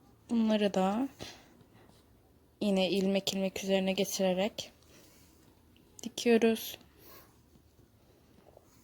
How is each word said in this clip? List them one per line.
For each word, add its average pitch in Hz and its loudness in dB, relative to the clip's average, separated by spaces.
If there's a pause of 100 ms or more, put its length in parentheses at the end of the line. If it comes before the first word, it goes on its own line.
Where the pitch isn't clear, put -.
(300)
Bunları 214 2
da 202 0 (1500)
yine 190 2
ilmek 196 0
ilmek 190 -4
üzerine 190 0
geçirerek 190 -2 (1300)
dikiyoruz. 226 0 (2000)